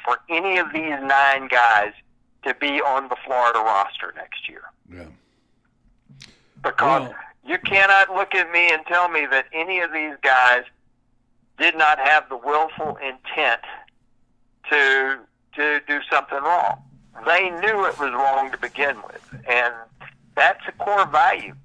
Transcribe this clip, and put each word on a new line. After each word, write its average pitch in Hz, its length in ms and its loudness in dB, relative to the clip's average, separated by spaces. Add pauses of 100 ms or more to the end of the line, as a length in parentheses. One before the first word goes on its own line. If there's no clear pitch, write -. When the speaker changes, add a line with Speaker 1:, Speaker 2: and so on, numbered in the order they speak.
Speaker 1:
for 123 140 0 (100)
any 180 300 -2
of 160 140 -2
these 156 280 -6
nine 139 460 2
guys 117 460 4 (500)
to 131 120 -4
be 143 260 -4
on 131 280 -2
the 123 160 -6
Florida 120 360 2
roster 101 560 -2
next - 320 -14
year. - 140 -18 (300)
Speaker 2:
Yeah. 90 120 -18 (1600)
Speaker 1:
Because 135 420 2
Speaker 2:
Well 123 120 -10 (320)
Speaker 1:
you 320 120 -4
cannot 196 540 4
look 196 220 -2
at 175 160 0
me 170 220 2
and 156 140 -2
tell 175 220 2
me 156 180 -2
that 131 260 0
any 170 260 -4
of 170 140 -4
these 156 280 -6
guys 127 440 4 (960)
did 160 200 0
not 151 200 4
have 147 300 2
the 135 80 -10
willful 151 600 -2
intent 131 640 -4 (1080)
to, 135 520 2 (340)
to 147 320 -2
do 147 140 -4 (100)
something 139 280 -2
wrong. 156 440 0 (420)
They 175 260 2
knew 190 360 -2
it - 140 -4
was 135 120 -2
wrong 131 380 0
to 120 80 -10
begin 135 380 -4 (100)
with, - 420 -20
and 120 240 0 (600)
that's 165 320 4
a 185 60 -10
core 208 340 0
value. 156 480 0 (100)